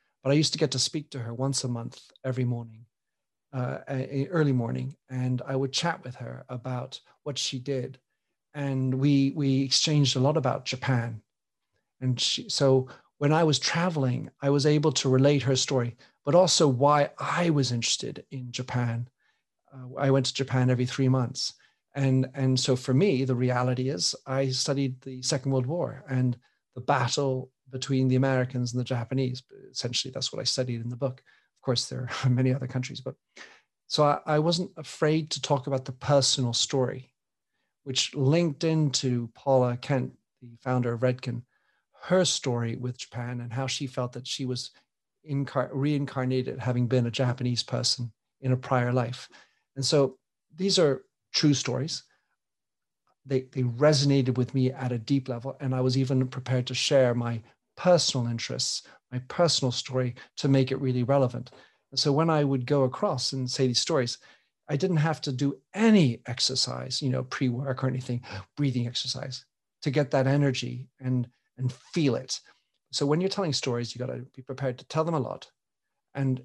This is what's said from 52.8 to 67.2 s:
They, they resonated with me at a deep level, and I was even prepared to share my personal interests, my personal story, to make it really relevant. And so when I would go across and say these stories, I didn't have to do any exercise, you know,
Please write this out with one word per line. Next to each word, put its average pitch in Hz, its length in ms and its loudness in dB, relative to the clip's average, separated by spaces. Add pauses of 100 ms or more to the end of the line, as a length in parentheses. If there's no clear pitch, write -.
They, 131 160 0 (100)
they 131 120 -2
resonated 135 720 4
with 123 160 0
me 127 180 2
at 127 200 -6
a 120 80 -4
deep 131 280 -2
level, 123 320 -8
and 131 140 -2
I 127 80 0
was 131 160 2
even 131 300 2
prepared 127 400 -2
to 127 80 -6
share 127 400 4
my 117 260 -2 (340)
personal 147 520 2
interests, 120 560 -4 (280)
my 123 60 -6 (100)
personal 151 440 2
story, 127 420 -4 (240)
to 151 100 -2
make 135 240 4
it - 80 -2
really 127 220 0
relevant. 123 480 0 (400)
And 135 100 -6
so 147 120 2
when 160 180 4
I 151 140 4
would 135 240 0
go 143 160 4
across 131 500 -2
and 127 160 -4
say 135 160 0
these 120 140 0
stories, 135 400 0 (500)
I 151 60 0
didn't 175 220 0
have 156 240 2
to 147 100 -4
do 139 260 -2 (160)
any 190 540 6
exercise, 127 720 -4
you 135 80 0
know, 127 140 0